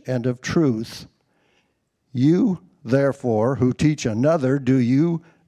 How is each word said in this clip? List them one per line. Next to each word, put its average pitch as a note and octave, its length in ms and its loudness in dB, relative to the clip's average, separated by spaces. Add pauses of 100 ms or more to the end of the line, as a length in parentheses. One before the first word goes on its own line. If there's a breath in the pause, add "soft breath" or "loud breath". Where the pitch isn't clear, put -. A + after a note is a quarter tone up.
and B2+ 180 -4
of B2 160 -4
truth, B2 680 -2 (1040)
you, E3+ 500 2 (200)
therefore, B2 760 0
who B2 180 0
teach D3+ 320 0
another, C3 520 0
do C3 180 0
you C#3 460 0 (260 soft breath)